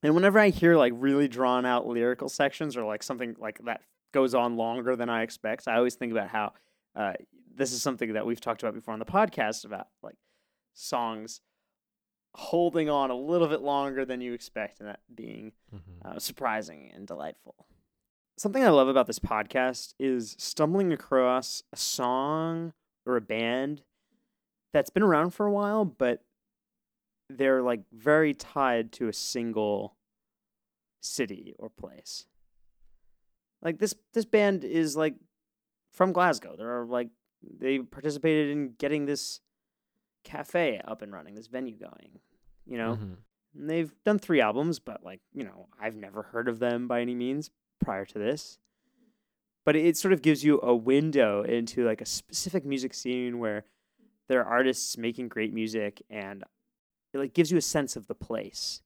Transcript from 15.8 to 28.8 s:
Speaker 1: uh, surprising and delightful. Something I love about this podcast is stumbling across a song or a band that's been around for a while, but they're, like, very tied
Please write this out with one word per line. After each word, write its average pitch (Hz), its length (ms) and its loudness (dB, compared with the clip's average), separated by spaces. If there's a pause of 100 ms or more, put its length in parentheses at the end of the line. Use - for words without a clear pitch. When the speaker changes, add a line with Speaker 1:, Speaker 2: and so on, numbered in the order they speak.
Speaker 1:
uh, 87 120 -10
surprising 95 720 -6
and 95 140 -16
delightful. - 600 -14 (720)
Something 233 260 0
I 226 60 10
love 139 180 8
about 131 200 4
this 113 120 -6
podcast 123 800 -2
is 127 380 -2
stumbling 170 560 0
across 127 680 0 (100)
a - 40 -16
song 156 960 -2 (320)
or 123 120 0
a 113 40 0
band 123 600 -4 (920)
that's 143 180 2
been 196 120 2
around 175 280 6
for 208 160 -2
a 208 40 2
while, 202 340 0
but 123 380 -2 (1040)
they're, 135 320 4
like, 123 200 0 (100)
very 147 420 4
tied 123 600 -2